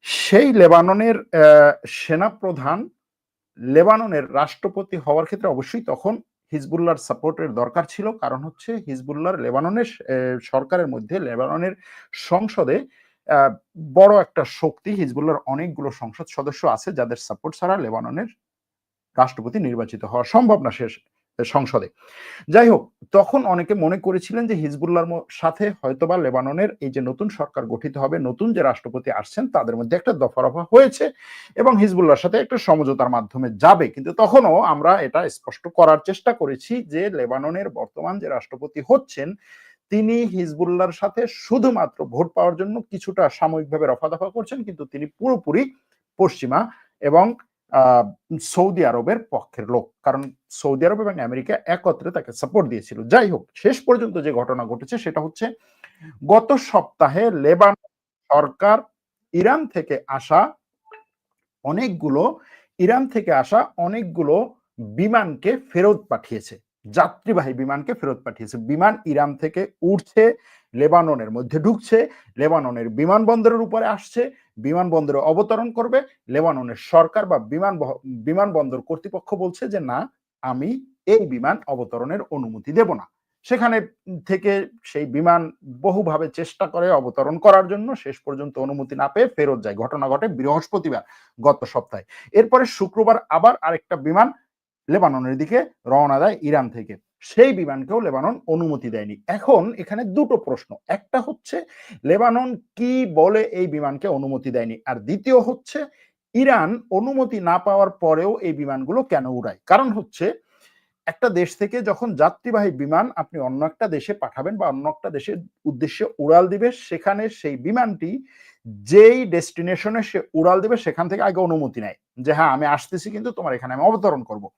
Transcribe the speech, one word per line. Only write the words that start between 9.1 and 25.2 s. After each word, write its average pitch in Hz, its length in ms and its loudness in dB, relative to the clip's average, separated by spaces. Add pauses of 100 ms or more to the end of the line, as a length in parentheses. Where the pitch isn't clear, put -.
লেবাননের, 151 460 -2 (160)
আহ, 127 420 -4
সরকারের 165 440 -2
মধ্যে, 123 320 -8
লেবাননের 151 540 -4 (380)
সংসদে, 180 680 -2 (500)
আহ, 135 260 4 (400)
বড় 196 280 8
একটা 160 260 -2
শক্তি, - 440 -6
হিজবুল্লাহর 147 540 -2
অনেকগুলো 143 460 -8
সংসদ - 380 -14
সদস্য 143 380 -6
আছে 123 260 -2
যাদের 120 240 -4
সাপোর্ট - 380 -12
ছাড়া 185 220 -2
লেবাননের 120 500 -8 (920)
রাষ্ট্রপতি 123 420 -2
নির্বাচিত 117 460 -6
হওয়া 120 180 -4
সম্ভব 220 380 4
না 127 100 -4
শেষ 113 220 -8 (460)
সংসদে। 120 480 -2 (600)
যাই 233 220 8
হোক, - 240 2 (180)
তখন 202 340 4
অনেকে 175 280 0
মনে 180 240 0
করেছিলেন 190 500 -4
যে 220 80 -2
হিজবুল্লাহর 165 520 -2
ম-, 170 220 -8